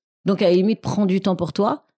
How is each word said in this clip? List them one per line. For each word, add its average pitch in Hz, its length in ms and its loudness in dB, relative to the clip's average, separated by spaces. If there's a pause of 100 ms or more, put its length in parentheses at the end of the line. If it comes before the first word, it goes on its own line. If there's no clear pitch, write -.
(240)
Donc 185 160 0
à 190 80 4
la 180 60 4
limite, 190 260 0
prends - 240 -2
du 190 160 0
temps 190 160 0
pour 160 160 -6
toi, 220 320 -2 (120)